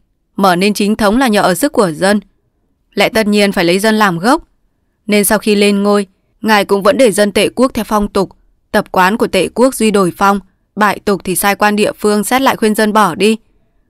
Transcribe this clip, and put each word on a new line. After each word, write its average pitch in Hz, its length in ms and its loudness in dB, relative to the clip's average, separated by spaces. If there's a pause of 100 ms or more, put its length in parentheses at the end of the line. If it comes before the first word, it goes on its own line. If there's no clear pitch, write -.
(360)
mở 190 200 2
nên 196 180 0
chính 208 220 -2
thống 214 220 0
là 269 100 0
nhờ 208 140 2
ở 175 140 0
sức 285 180 -2
của 196 180 0
dân. 190 280 0 (720)
Lẽ - 160 0
tất 220 180 -2
nhiên 208 240 2
phải 190 140 -2
lấy 175 140 0
dân 220 160 0
làm 202 240 0
gốc, 247 240 0 (640)
nên 208 180 2
sau 208 140 0
khi 214 160 0
lên 202 280 2
ngôi, 202 240 0 (340)
ngài 208 240 0
cũng 202 180 -2
vẫn 202 140 2
để 240 140 4
dân 202 200 0
Tệ 196 180 0
quốc 254 240 -2
theo 220 120 -6
phong 208 220 -2
tục, 190 220 -2 (420)
tập 208 200 0
quán 190 260 0
của 233 100 0
Tệ 185 280 -2
quốc 254 200 2
duy 220 160 0
đổi 190 260 0
phong, 202 220 0 (360)
bại 202 240 -2
tục 196 240 -2
thì 185 120 -4
sai 202 200 -2
quan 208 200 0
địa 208 160 0
phương 208 320 -2
xét 254 180 -2
lại 254 140 0
khuyên 214 200 -2
dân 214 180 0
bỏ 196 220 0
đi. 214 220 0 (520)